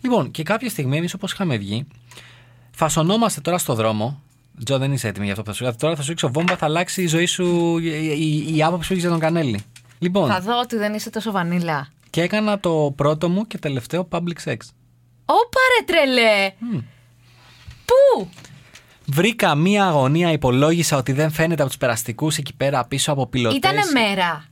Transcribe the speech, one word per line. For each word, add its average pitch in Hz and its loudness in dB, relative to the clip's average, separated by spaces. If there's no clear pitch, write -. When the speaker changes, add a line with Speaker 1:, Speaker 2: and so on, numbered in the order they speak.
Speaker 1:
Λοιπόν, 226 0
και 160 -8
κάποια 214 -2
στιγμή 139 -2
εμείς 170 -2
όπως 190 -8
είχαμε 165 -2
βγει, 104 -4
φασωνόμαστε 165 0
τώρα 170 -2
στο 147 -2
δρόμο. 110 -2
Τζο, 135 0
δεν 139 0
είσαι 120 -2
έτοιμη 98 -6
για 101 -2
αυτό 104 -8
που 104 -8
θα 123 -2
σου, 113 -8
τώρα 156 -2
θα 147 -8
σου 139 -6
ρίξω 165 -2
βόμβα, 170 0
θα - -4
αλλάξει 175 -2
η 180 0
ζωή 165 2
σου, 170 0
η, 165 -2
η, 160 0
η 156 4
άποψη 170 0
που 190 -2
έχεις 175 -2
για 175 0
τον 165 0
Κανέλη. 156 0
Λοιπόν. 180 0
Speaker 2:
Θα 185 0
δω 233 -2
ότι 240 -4
δεν 208 -2
είσαι 214 -8
τόσο 220 -6
βανίλα. 170 -2
Speaker 1:
Και 165 0
έκανα 208 0
το 156 0
πρώτο 156 0
μου 196 0
και - -14
τελευταίο 151 -4
public 170 -4
sex. 131 -6
Speaker 2:
Όπα, 466 2
ρε - 0
τρελέ! 233 4
Speaker 1:
Μμ. 226 -6
Speaker 2:
Πού; 480 6
Speaker 1:
Βρήκα 180 2
μία 190 4
γωνία, 156 4
υπολόγισα 147 2
ότι 135 0
δεν 151 0
φαίνεται 160 0
από 135 0
τους - -12
περαστικούς 123 -2
εκεί 135 -8
πέρα 135 0
πίσω 139 -2
από 135 0
πιλωτές. 120 0
Speaker 2:
Ήτανε 381 2
μέρα. 190 0